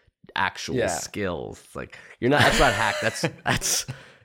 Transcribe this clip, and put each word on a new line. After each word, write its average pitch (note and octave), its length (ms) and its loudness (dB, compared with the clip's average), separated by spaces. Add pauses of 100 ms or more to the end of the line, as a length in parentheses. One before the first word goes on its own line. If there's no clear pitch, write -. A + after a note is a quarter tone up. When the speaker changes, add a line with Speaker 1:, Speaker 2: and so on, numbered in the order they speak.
(340)
Speaker 1:
actual - 400 -2
Speaker 2:
Yeah. A2+ 140 0
Speaker 1:
skills. E2+ 760 -6
It's - 120 -18
like, C2 200 -12 (220)
you're A#2+ 120 2
not, C#3+ 100 6
that's - 180 4
not C3+ 140 6
hack. G#2 280 0
That's, A2 200 -2 (160)
<laughs> - 80 -20
that's, - 420 -2 (380)